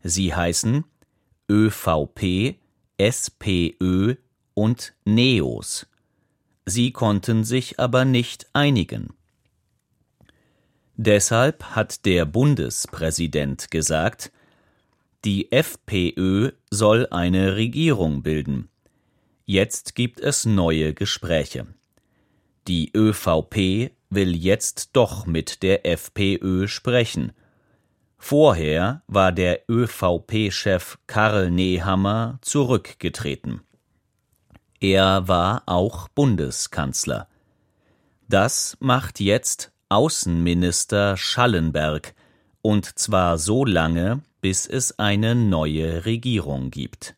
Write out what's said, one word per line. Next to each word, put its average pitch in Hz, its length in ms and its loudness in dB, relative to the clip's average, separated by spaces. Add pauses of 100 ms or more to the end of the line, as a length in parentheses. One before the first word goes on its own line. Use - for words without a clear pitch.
Sie 90 320 -2
heißen 101 480 0 (640)
Ö 107 220 4
V 80 340 -2
P, 95 540 -4 (380)
S - 340 0
P 87 500 -2
Ö 92 320 2 (400)
und 110 400 -2 (120)
neos. 101 840 0 (800)
Sie 120 240 0
konnten 110 520 0
sich 117 360 -4
aber 127 260 2
nicht 123 480 0
einigen. 123 640 0 (1800)
Deshalb 113 640 2 (120)
hat - 300 -4
der 90 200 4
Bundespräsident 78 1500 -2
gesagt, 80 600 -2 (920)
die 98 260 -2
F - 360 0
P 90 280 0
Ö 98 360 0 (180)
soll 110 400 2
eine 92 460 0
Regierung 113 680 0
bilden. 73 480 -4 (760)
Jetzt - 480 0
gibt 120 240 -4
es - 260 -2
neue 82 480 2
Gespräche. 80 720 -4 (1000)
Die 85 280 -2
Ö 110 180 4
V 80 280 0
P 101 480 -2 (220)
will 95 240 2
jetzt - 580 -2
doch 101 320 0
mit 82 380 -4
der 95 240 2
F - 260 -4
P 98 260 0
Ö 95 280 -2
sprechen. 120 640 -2 (920)
Vorher 101 840 4
war 95 240 4
der 87 360 -2
Ö 117 200 0
V 87 320 -2
P-Chef 101 880 -4
Karl 107 420 2
Nehammer 95 960 0
zurückgetreten. 90 1160 -4 (1160)
Er 95 480 4
war 92 380 2
auch 90 440 -2
Bundeskanzler. 76 1200 -2 (1000)
Das - 500 0
macht 127 400 -2
jetzt - 520 -2 (180)
Außenminister 92 1300 0
Schallenberg, 80 960 0 (480)
und 104 240 0 (140)
zwar 90 400 2
so 107 260 0
lange, 87 560 0 (180)
bis - 280 -2
es - 320 -6
eine 104 340 2
neue 82 720 0
Regierung 101 640 -4
gibt. - 480 -14